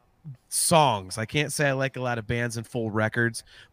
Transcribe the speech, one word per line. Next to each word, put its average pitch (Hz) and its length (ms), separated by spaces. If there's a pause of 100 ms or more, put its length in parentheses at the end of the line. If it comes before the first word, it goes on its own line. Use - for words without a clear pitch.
(480)
songs. 113 680
I 110 80
can't 147 260
say 147 180
I 139 40
like 135 240
a 123 40
lot 120 160
of 104 100
bands 120 300
and 110 80
full 113 260
records, 113 520 (280)